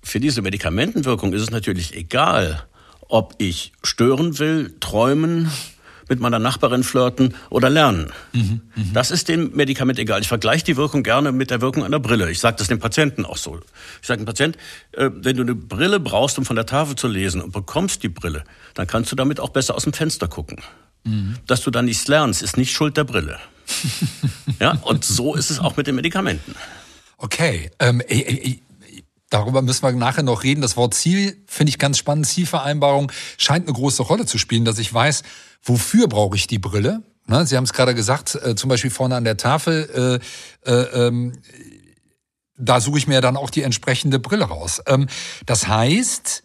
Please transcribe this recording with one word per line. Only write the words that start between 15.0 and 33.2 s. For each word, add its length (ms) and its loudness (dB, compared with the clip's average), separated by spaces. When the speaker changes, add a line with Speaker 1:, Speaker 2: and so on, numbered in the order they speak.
Speaker 1:
wenn 240 -2
du 60 0
eine 120 0
Brille 460 0
brauchst, 380 0
um 80 -2
von 100 -2
der 80 0
Tafel 300 -2
zu 140 -2
lesen 340 -2
und 100 -12
bekommst 500 -4
die 60 -2
Brille, 360 -8
dann 120 -4
kannst 260 -2
du 40 -6
damit 240 0
auch 100 -6
besser 240 -2
aus 80 -4
dem 100 -2
Fenster 360 -2
gucken. 340 -10
Speaker 2:
Mhm. 300 -2
Speaker 1:
Dass 160 2
du 80 -2
dann 140 0
nichts 220 -2
lernst, 340 2
ist 160 -4
nicht 160 0
Schuld 240 0
der 80 2
Brille. 380 -4
Speaker 2:
<laughs> 1160 -4
Speaker 1:
Ja, 220 2
und 220 0
so 300 0
ist 160 -2
es 80 -4
auch 180 -2
mit 100 -2
den 100 0
Medikamenten. 580 -2
Speaker 2:
Okay, 520 -2
ähm, 200 4
ey, 220 0
ey, 220 -2
ey. 180 -6
Darüber 320 4
müssen 200 0
wir 100 4
nachher 300 2
noch 200 2
reden. 200 2
Das 140 0
Wort 180 2
Ziel 520 2
finde 240 2
ich 80 -4
ganz 200 2
spannend. 280 0
Zielvereinbarung 840 2